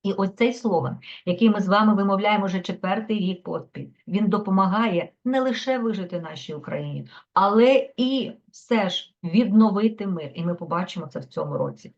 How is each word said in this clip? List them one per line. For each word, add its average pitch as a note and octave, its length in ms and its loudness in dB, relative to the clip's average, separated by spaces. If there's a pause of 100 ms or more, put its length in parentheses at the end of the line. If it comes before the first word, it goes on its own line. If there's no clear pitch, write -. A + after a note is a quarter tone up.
І G3 100 -2
ось G3 200 -2
цей B3 200 0
слоган, E3 440 -2 (280)
який G#3+ 240 4
ми G3+ 120 2
з F#3+ 60 -2
вами G#3+ 260 4
вимовляємо G3 520 2
вже F#3 140 -2
четвертий G3+ 600 -4
рік F3+ 240 -2
поспіль, - 440 -10 (200)
він G#3 200 0
допомагає F#3+ 840 0 (140)
не C4 160 0
лише B3+ 380 -2
вижити F#3 420 -4
нашій D#3 320 -12
Україні, D3 540 -8 (260)
але A#3 640 4
і B3+ 340 -2 (200)
все G#3 380 -2
ж - 340 -8
відновити G#3 840 4
мир. E3 260 -4
І E3+ 120 -6
ми F3 100 -2
побачимо E3+ 520 -6
це - 120 -10
в C3 60 -12
цьому D3 320 -6
році. - 400 -8